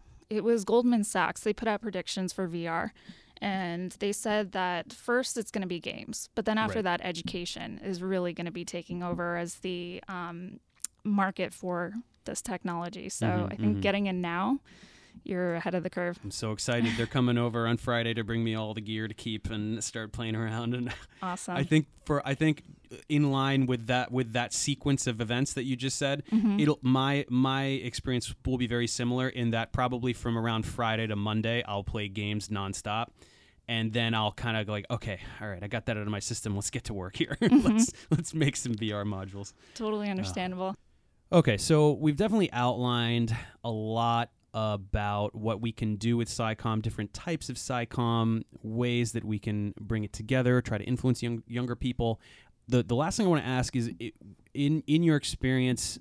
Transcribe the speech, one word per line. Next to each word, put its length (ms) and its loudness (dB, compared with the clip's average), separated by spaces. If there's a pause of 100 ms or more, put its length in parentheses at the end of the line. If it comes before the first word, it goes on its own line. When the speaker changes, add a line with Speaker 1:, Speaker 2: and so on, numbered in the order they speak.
(300)
Speaker 1:
It 140 -2
was 200 4
Goldman 380 4
Sachs. 380 0
They 120 0
put 140 -4
out 160 0
predictions 500 -4
for 140 -2
V 220 -4
R, 240 -2 (500)
and 560 -4
they 140 -2
said 400 0
that 400 -2
first 440 -2
it's 140 -6
gonna 160 -4
be 140 -4
games, 560 -8
but 80 -2
then 120 2
after 220 0
Speaker 2:
Right. 60 -2
Speaker 1:
that, 180 2
education 800 -6
is 180 -4
really 320 0
gonna 200 -6
be 120 -8
taking 380 -8
over 340 -2
as 200 -4
the, 500 -6
um, 540 -10 (420)
market 500 0
for 420 -6 (320)
this 160 -6
technology. 680 -6
So 180 -4
Speaker 2:
Mm-hmm, 260 0
Speaker 1:
I 40 -8
think 40 -10 (120)
Speaker 2:
mm-hmm. 80 0
Speaker 1:
getting 260 0
in 140 -2
now, 400 0 (640)
you're 320 -2
ahead 180 -2
of 80 0
the 80 -4
curve. 320 -4
Speaker 2:
I'm 80 -8
so 220 -2
excited. 440 0
They're 100 0
coming 300 2
over 300 0
on 100 4
Friday 380 0
to 80 -2
bring 220 0
me 100 0
all 200 -4
the 60 -6
gear 280 -4
to 60 -8
keep 360 -6
and 320 -2
start 300 -6
playing 240 -4
around. 380 -2
And 200 -4 (140)
<laughs> 140 -14
Speaker 1:
Awesome. 340 -6
Speaker 2:
I 80 0
think 220 4 (180)
for, 220 0
I 80 0
think 280 2 (460)
in 220 4
line 360 4
with 220 0
that, 240 0
with 220 0
that 180 0
sequence 540 0
of 140 -2
events 340 0
that 100 -2
you 120 0
just 220 -2
said, 320 0
Speaker 1:
Mm-hmm. 300 4
Speaker 2:
it'll, 220 4
my, 460 2
my 360 2
experience 680 -2 (120)
will 100 2
be 100 0
very 200 0
similar 420 0
in 220 0
that 220 0
probably 400 0
from 260 -2
around 260 0
Friday 440 0
to 80 -2
Monday, 500 0
I'll 180 -4
play 240 -4
games 400 -4
nonstop. 600 -4 (600)
And 240 0
then 220 2
I'll 180 2
kinda 340 -2
like, 240 -4
"Okay, 300 -6 (200)
all 80 -8
right, 140 -8
I 60 -8
got 180 -4
that 100 -2
out 60 -4
of 60 -2
my 100 -2
system. 380 -4
Let's 140 -2
get 140 -6
to 100 -6
work 220 -6
here. 220 -2
<laughs> 20 -4
Speaker 1:
Mm-hmm. 260 8
Speaker 2:
Let's, 260 4 (180)
let's 240 0
make 220 4
some 180 -2
V 180 -2
R 120 -2
modules." 480 -4 (220)
Speaker 1:
Totally 340 -2
Speaker 2:
Uh, 40 0
Speaker 1:
understandable. 640 -2 (580)
Speaker 2:
okay, 240 8
so 360 6
we've 240 2
definitely 360 4
outlined 840 2 (260)
a 80 -4
lot 600 2 (220)
about 840 0
what 240 -2
we 100 0
can 240 -2
do 220 2
with 100 2
sci 300 -2
com, 240 0
different 340 -4
types 340 -6
of 80 -6
sci 280 -2
com, 580 2 (220)
ways 480 0
that 120 -4
we 140 -2
can 420 -2
bring 220 -2
it 100 -6
together, 480 4
try 160 -2
to 80 -4
influence 380 2
young, 240 -4
younger 300 -4
people. 440 0 (460)
The, 160 4
the 140 0
last 200 0
thing 100 4
I 20 6
wanna 140 6
ask 340 0
is, 240 0
i-, 120 -8 (400)
in, 360 2
in 160 6
your 100 8
experience 880 2